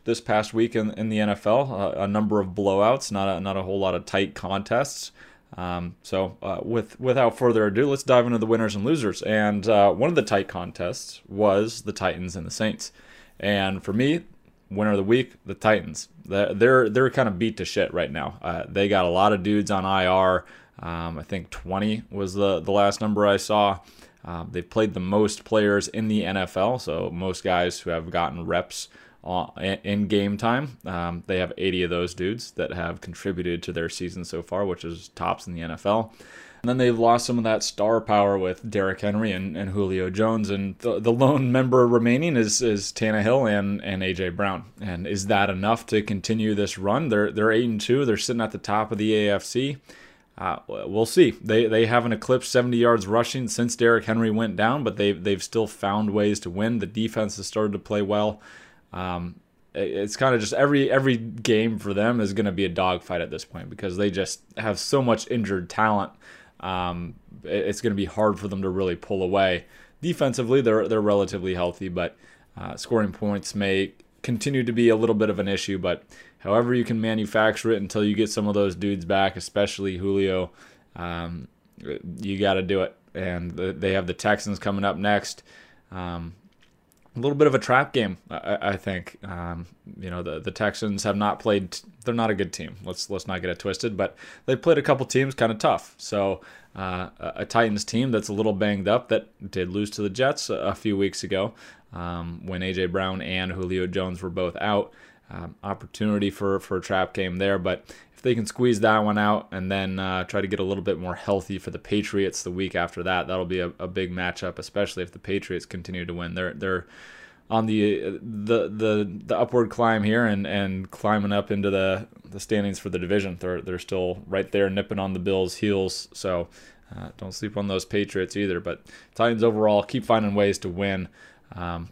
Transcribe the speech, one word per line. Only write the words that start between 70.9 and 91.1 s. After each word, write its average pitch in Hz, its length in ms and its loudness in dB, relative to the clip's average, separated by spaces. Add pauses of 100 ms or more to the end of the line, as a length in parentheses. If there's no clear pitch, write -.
relatively 98 540 0
healthy, 87 340 -2
but, 87 260 -4 (440)
uh, 92 180 -10
scoring 107 360 0
points 101 420 -4
may 98 400 0 (260)
continue 127 440 -2
to 120 80 0
be 117 180 6
a 113 60 8
little 113 180 2
bit 107 160 4
of 92 80 -2
an 98 100 -2
issue, 98 300 -2
but 87 240 -2 (380)
however 117 340 2
you 120 100 2
can 113 160 -2
manufacture 110 720 2
it 104 80 2
until 104 240 -2
you 104 100 2
get 104 160 2
some 104 160 -2
of 104 80 0
those 101 200 2
dudes 92 300 -2
back, 95 320 2
especially 98 600 -2
Julio, 95 540 0 (460)
um, 85 520 -8 (720)
you 98 180 -4
gotta 95 240 2
do 95 200 2
it. - 140 -4 (180)
And 87 380 -6
the, 92 200 -4
they 95 200 -2
have 95 140 0
the 87 80 -4
Texans 104 440 -2
coming 101 260 -2
up 98 120 0
next. 101 480 -2 (480)
Um, 87 420 -8 (800)
a 120 40 -6
little 139 160 6
bit 151 100 8
of 135 80 6
a 131 40 4
trap 131 340 4
game, 101 260 0 (120)
I, - 60 -8
I, 95 340 -2
I 98 60 0
think. 92 480 -6
Um, 87 420 -10 (320)
you 92 120 -10
know, 90 120 -6
the, 80 180 -8
the 85 100 -6
Texans 101 540 -2
have 101 120 0